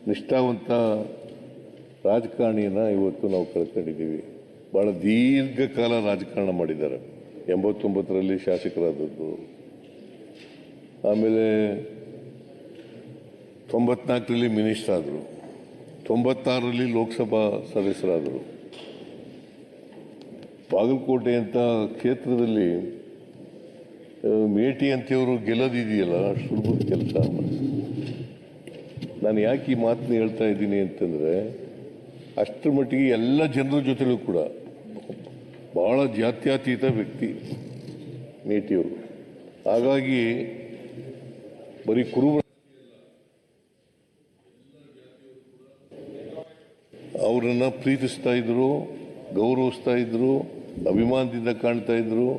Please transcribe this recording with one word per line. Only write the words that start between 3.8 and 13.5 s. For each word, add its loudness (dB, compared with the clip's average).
ಬಹಳ 4
ದೀರ್ಘಕಾಲ 2
ರಾಜಕಾರಣ 0
ಮಾಡಿದ್ದಾರೆ. 0
ಎಂಬತ್ತೊಂಬತ್ತರಲ್ಲಿ 2
ಶಾಸಕರಾದದ್ದು, -2
ಆಮೇಲೆ 4